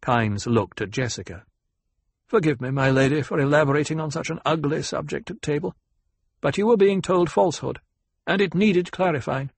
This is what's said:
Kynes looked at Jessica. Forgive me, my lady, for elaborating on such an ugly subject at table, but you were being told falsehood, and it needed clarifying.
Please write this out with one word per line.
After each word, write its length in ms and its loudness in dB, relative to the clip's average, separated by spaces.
Kynes 460 0
looked 340 0
at 100 -6
Jessica. 520 -6
Forgive 340 0
me, 80 -4
my 200 2
lady, 320 4
for 180 -4
elaborating 600 2
on 120 -6
such 180 -8
an 160 -6
ugly 380 -2
subject 460 -6
at 120 -12
table, 340 -4
but 180 -2
you 100 0
were 100 4
being 240 4
told 280 2
falsehood, 500 -2
and 160 0
it 120 0
needed 380 2
clarifying. 680 -2